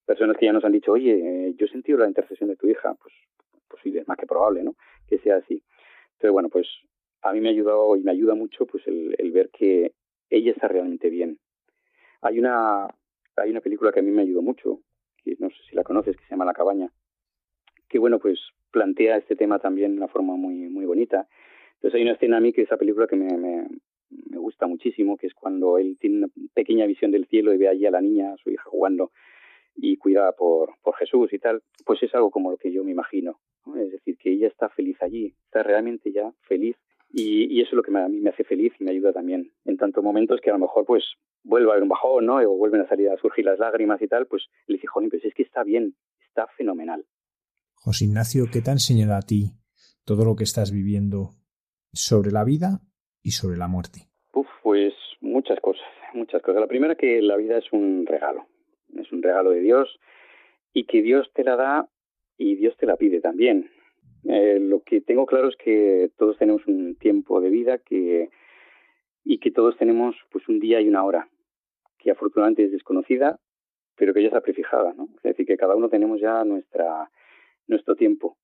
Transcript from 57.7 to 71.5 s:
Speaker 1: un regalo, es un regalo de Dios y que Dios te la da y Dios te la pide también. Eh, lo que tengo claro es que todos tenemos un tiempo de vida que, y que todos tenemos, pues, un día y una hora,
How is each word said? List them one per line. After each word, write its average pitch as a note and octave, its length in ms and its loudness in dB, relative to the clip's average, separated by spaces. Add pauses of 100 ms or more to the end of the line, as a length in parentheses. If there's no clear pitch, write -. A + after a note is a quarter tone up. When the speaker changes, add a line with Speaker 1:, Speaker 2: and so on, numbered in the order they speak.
Speaker 1:
un F#2+ 320 0
regalo, D2 420 -4 (480)
es - 160 -14
un F2 100 -6
regalo F#2 280 2
de F2 100 4
Dios B2 400 2 (720)
y B2 140 -2
que A2 160 2
Dios B2+ 320 2
te C3 100 -2
la B2+ 140 0
da C#3 320 -2 (480)
y D4+ 180 0
Dios - 220 0
te - 80 -2
la G2 100 2
pide F2+ 240 2
también. F#2+ 500 0 (600)
Eh, G2+ 320 4
lo G2 200 2
que G#2 200 0
tengo C3 240 2
claro C3 240 2
es - 80 -6
que G2 600 2
todos G#2+ 200 2
tenemos G#2+ 300 2
un F#2 280 -2
tiempo G2+ 460 0
de F#2 80 0
vida A#2+ 300 2
que, F2 500 -2 (960)
y - 140 0
que A#2+ 120 0
todos A#2 260 4
tenemos, A#2 380 2 (160)
pues, - 160 -8
un G#2+ 140 0
día A2+ 180 2
y G#2+ 80 2
una G2 160 4
hora, F2+ 240 0 (720)